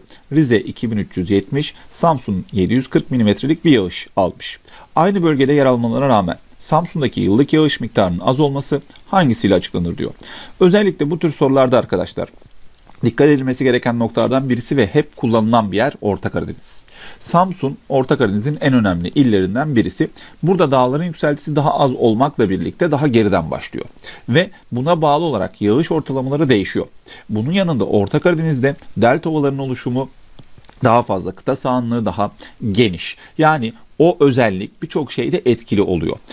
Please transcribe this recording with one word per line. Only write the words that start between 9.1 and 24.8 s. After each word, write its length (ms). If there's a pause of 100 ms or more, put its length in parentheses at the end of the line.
açıklanır 420
diyor. 140 (480)
Özellikle 520
bu 80
tür 100
sorularda 500
arkadaşlar 500 (760)
dikkat 220
edilmesi 360
gereken 360
noktalardan 500
birisi 280
ve 100
hep 280
kullanılan 560
bir 60
yer 240
Orta 280
Karadeniz. 540 (360)
Samsun, 580 (120)
Orta 280
Karadeniz'in 440
en 120
önemli 340
illerinden 680
birisi. 340 (340)
Burada 280
dağların 320
yükseltisi 520
daha 240
az 140
olmakla 560
birlikte 420
daha 160
geriden 440
başlıyor. 340 (440)
Ve 200 (220)
buna 300